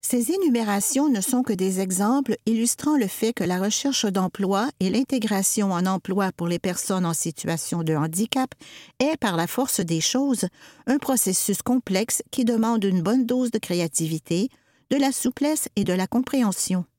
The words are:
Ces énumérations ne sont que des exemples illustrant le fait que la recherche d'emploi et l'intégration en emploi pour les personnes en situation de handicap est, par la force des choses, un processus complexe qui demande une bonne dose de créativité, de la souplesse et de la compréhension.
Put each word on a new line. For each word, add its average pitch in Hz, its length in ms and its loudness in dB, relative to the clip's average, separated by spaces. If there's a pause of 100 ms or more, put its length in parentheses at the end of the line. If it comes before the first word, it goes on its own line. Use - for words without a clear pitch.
Ces 240 280 0
énumérations 240 760 2
ne 226 120 2
sont 247 220 0
que 247 100 0
des 190 280 0
exemples 202 640 0
illustrant 233 520 0
le 240 100 2
fait 226 260 -2
que 190 120 -2
la 180 160 0
recherche 220 440 -2
d'emploi 196 640 0 (120)
et 190 100 2
l'intégration 208 840 0
en 175 140 0
emploi 190 460 0
pour 170 160 -4
les 170 100 -2
personnes 180 480 -2
en 170 80 0
situation 165 720 -4
de 160 100 2
handicap 175 580 0 (460)
est, 302 180 2
par 196 200 0
la 165 100 2
force 254 340 -2
des 165 200 0
choses, 254 460 2 (400)
un 277 120 2
processus 202 640 0
complexe 226 600 0 (100)
qui 254 120 0
demande 226 380 2
une 185 180 2
bonne 226 260 2
dose 254 260 0
de 220 60 -2
créativité, 170 920 -2 (420)
de 262 60 2
la 277 160 2
souplesse 294 640 -2
et 202 80 2
de 185 80 0
la 185 160 0
compréhension. 220 760 0 (140)